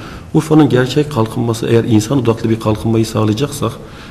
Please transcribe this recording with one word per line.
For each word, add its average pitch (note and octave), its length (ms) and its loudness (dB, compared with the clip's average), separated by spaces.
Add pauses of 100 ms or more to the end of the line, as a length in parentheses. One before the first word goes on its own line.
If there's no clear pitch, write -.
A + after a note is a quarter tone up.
(340)
Urfa'nın D#3 360 4
gerçek B2+ 420 0
kalkınması, A2+ 560 -2
eğer A#2 160 4
insan A#2 360 2
odaklı A2+ 300 0
bir A2 100 0
kalkınmayı A2+ 460 0
sağlayacaksak, A2 680 -2 (400)